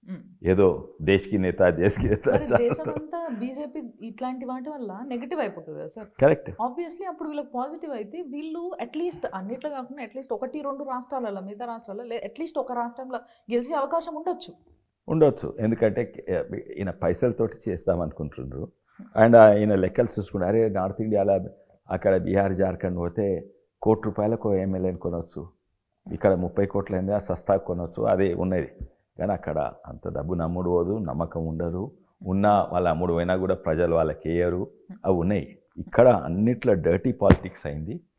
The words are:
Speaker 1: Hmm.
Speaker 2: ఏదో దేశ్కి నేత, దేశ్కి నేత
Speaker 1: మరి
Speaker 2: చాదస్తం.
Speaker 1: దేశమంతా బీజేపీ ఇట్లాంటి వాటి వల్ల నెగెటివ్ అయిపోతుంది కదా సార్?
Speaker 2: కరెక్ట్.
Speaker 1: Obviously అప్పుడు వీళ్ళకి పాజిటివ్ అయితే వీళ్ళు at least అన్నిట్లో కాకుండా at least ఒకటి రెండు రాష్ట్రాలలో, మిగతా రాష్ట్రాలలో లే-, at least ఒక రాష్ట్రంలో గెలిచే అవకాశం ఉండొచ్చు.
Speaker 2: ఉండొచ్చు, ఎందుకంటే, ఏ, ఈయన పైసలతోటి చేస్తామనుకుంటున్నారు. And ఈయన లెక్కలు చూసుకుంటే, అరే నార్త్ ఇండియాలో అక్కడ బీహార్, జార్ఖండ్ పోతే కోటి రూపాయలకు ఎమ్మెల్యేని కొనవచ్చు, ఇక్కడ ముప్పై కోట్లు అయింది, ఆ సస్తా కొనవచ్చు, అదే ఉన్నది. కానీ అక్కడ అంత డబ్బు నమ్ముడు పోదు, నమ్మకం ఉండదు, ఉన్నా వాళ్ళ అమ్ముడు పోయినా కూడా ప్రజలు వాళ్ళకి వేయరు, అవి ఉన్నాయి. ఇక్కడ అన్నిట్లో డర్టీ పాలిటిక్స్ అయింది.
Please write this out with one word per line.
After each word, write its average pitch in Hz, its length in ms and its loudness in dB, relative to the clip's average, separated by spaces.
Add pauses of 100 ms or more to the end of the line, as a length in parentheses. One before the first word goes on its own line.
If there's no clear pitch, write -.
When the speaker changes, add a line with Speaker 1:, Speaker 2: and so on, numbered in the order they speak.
Speaker 1:
Hmm. 185 120 -12 (300)
Speaker 2:
ఏదో 95 160 6 (420)
దేశ్కి 98 280 2
నేత, 92 240 0 (200)
దేశ్కి 101 300 2
నేత - 180 0
Speaker 1:
మరి - 220 0
Speaker 2:
చాదస్తం. - 60 4
Speaker 1:
దేశమంతా - 640 -2 (200)
బీజేపీ 262 400 -8 (280)
ఇట్లాంటి 254 440 -10
వాటి 262 180 -10
వల్ల 254 220 -10 (200)
నెగెటివ్ 254 280 -6
అయిపోతుంది 165 400 -8
కదా 160 160 -10
సార్? 214 120 -16 (140)
Speaker 2:
కరెక్ట్. 147 280 4 (180)
Speaker 1:
Obviously 339 440 -8
అప్పుడు 349 180 -10
వీళ్ళకి 294 300 -8
పాజిటివ్ 302 400 -10
అయితే 214 180 -12 (160)
వీళ్ళు 320 520 -10
at - 160 -18
least 349 220 -6 (160)
అన్నిట్లో 247 300 -8
కాకుండా 269 380 -10
at - 100 -18
least 262 200 -10
ఒకటి 262 300 -8
రెండు 277 160 -8
రాష్ట్రాలలో, 254 580 -6
మిగతా 208 240 -12
రాష్ట్రాలలో 226 460 -10
లే-, 233 180 -6
at - 120 -16
least 330 220 -6
ఒక 247 80 -8 (100)
రాష్ట్రంలో 240 380 -8 (340)
గెలిచే 247 280 0
అవకాశం 320 340 -2
ఉండొచ్చు. 339 380 -6 (540)
Speaker 2:
ఉండొచ్చు, 151 400 4 (120)
ఎందుకంటే, 113 420 2 (280)
ఏ, 90 80 0 (400)
ఈయన 98 120 -4 (140)
పైసలతోటి 110 540 0 (120)
చేస్తామనుకుంటున్నారు. 78 1000 -4 (520)
And 117 120 8 (240)
ఈయన 104 160 4
లెక్కలు 95 320 2 (120)
చూసుకుంటే, 95 260 -4
అరే 110 240 2
నార్త్ 95 320 -4
ఇండియాలో 101 320 2 (560)
అక్కడ 95 280 2
బీహార్, 95 440 2
జార్ఖండ్ 90 360 -2
పోతే 87 540 -2 (300)
కోటి 110 240 4
రూపాయలకు 110 480 -2 (120)
ఎమ్మెల్యేని 92 320 -2
కొనవచ్చు, 85 440 -8 (720)
ఇక్కడ 98 180 4
ముప్పై 92 320 0
కోట్లు 98 300 -4
అయింది, 95 180 -2
ఆ 104 40 2
సస్తా 95 400 0
కొనవచ్చు, 87 440 -6 (120)
అదే 92 200 2
ఉన్నది. 90 360 -2 (500)
కానీ 98 140 -2
అక్కడ 78 240 -4 (280)
అంత - 220 -12
డబ్బు 80 260 -4
నమ్ముడు 87 360 -2
పోదు, 87 280 2
నమ్మకం 82 500 -4
ఉండదు, 85 500 -4 (340)
ఉన్నా 101 200 4 (200)
వాళ్ళ 87 180 2
అమ్ముడు 85 240 0
పోయినా 87 220 2
కూడా 92 200 0
ప్రజలు 82 400 0
వాళ్ళకి 80 340 0
వేయరు, 87 320 2 (440)
అవి 95 160 4
ఉన్నాయి. - 380 -2 (180)
ఇక్కడ 113 300 6
అన్నిట్లో 107 680 4
డర్టీ 90 380 2
పాలిటిక్స్ - 540 4
అయింది. 78 360 -8 (180)